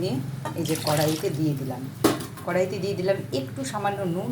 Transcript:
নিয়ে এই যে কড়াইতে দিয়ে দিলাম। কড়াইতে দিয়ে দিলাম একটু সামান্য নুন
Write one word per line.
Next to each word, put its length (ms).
নিয়ে 140
এই 100
যে 60
কড়াইতে 420
দিয়ে 220
দিলাম। 220
কড়াইতে 380
দিয়ে 160
দিলাম 180
একটু 220
সামান্য 280
নুন 160